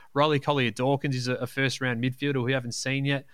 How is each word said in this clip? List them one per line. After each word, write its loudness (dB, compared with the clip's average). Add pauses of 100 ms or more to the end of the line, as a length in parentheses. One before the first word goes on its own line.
(140)
Riley 4
Collier-Dawkins 0
is -4
a, 0
a -4
first-round -2
midfielder 0
we 0
haven't -2
seen -2
yet. 0